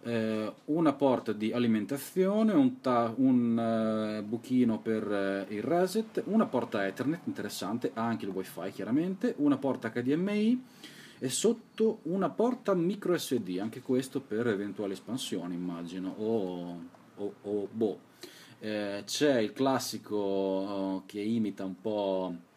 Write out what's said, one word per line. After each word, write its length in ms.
eh, 460
una 280
porta 380
di 200
alimentazione, 1000
un 260
ta-, 340
un, 440
eh, 640
buchino 560
per, 340
eh, 380
il 120
reset, 640
una 220
porta 400
Ethernet, 400
interessante, 680
ha 140
anche 180
il 60
wifi 420
chiaramente, 640
una 220
porta 340
H 100
D 120
M 160
I 340
e 100
sotto 760
una 260
porta 420
micro 420
S 220
D, 240
anche 220
questo 400
per 240
eventuali 480
espansioni 600
immagino, 600
o, 640
o, 260
o 280
boh. 420
Eh, 440
c'è 360
il 120
classico, 1500
eh, 20
che 140
imita 460
un 160
po' 520